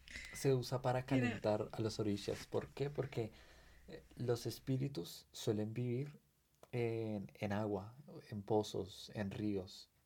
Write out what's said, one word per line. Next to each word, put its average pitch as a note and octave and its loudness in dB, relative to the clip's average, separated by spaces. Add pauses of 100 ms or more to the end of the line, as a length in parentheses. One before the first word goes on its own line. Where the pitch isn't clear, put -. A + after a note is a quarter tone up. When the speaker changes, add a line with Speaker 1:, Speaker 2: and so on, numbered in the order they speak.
(320)
Speaker 1:
se C3+ 4
usa B2+ 0
para B2+ 4
Speaker 2:
Mira. B2+ -4
Speaker 1:
calentar A#2 4
a - -4
los A2 0
orishas. G#2 0
¿Por - -2
qué? C#3+ -2
Porque, B2+ -2 (580)
eh, - -14 (140)
los A#2+ 2
espíritus C3+ -4
suelen G#2+ 0
vivir B2 -2 (540)
en, A2+ 0
en G#2 0
agua, G#2 0 (360)
en G#2 -4
pozos, G#2 2
en G2+ 0
ríos. G2+ -2 (180)